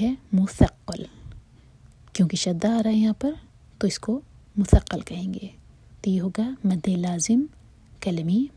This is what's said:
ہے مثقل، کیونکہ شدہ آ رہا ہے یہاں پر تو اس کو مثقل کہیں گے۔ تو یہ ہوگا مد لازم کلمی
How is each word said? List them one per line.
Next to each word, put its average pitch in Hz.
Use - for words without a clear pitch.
ہے 240
مثقل، -
کیونکہ 180
شدہ 180
آ 226
رہا 220
ہے 220
یہاں 214
پر 269
تو -
اس -
کو 247
مثقل -
کہیں 185
گے۔ 190
تو 202
یہ 185
ہوگا 202
مد 185
لازم 180
کلمی 175